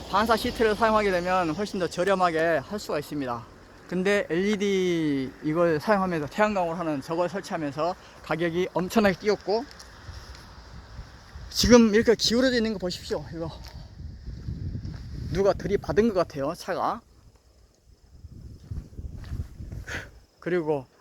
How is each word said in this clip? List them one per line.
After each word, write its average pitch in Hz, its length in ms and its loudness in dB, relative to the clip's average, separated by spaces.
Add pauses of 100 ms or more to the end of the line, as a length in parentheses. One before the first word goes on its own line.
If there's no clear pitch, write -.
(100)
반사 220 260 2
시트를 220 380 0
사용하게 214 380 2
되면 180 380 0
훨씬 202 280 -4
더 175 80 0
저렴하게 170 720 2
할 208 220 -6
수가 - 180 -4
있습니다. 131 480 -6 (420)
근데 190 420 2
엘이디 180 1040 2 (100)
이걸 160 380 2
사용하면서, 180 480 0
태양광으로 196 480 0
하는 156 260 -2
저걸 170 260 0
설치하면서 170 680 -4 (260)
가격이 170 500 0
엄청나게 185 460 2
뛰었고, 208 460 0 (1900)
지금 226 420 8
이렇게 226 220 6
기울어져 247 420 2
있는 220 160 0
거 190 60 -4
보십시오. 180 460 -6 (100)
이거 160 160 -6 (1800)
누가 190 200 4
들이받은 196 560 2
것 208 60 -2
같아요, 156 420 0
차가. 165 440 -4 (3500)
그리고 156 480 -2 (140)